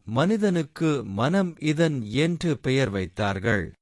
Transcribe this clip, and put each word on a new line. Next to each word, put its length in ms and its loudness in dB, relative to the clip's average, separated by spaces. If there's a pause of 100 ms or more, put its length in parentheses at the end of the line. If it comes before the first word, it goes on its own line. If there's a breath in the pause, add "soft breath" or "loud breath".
மனிதனுக்கு 1000 0
மனம் 540 0
இதன் 460 0
என்று 540 0
பெயர் 320 0
வைத்தார்கள். 920 -2